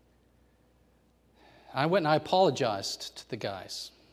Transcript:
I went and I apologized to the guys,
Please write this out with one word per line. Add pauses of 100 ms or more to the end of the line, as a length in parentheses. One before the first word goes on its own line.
(1700)
I
went
and
I
apologized
to
the
guys, (220)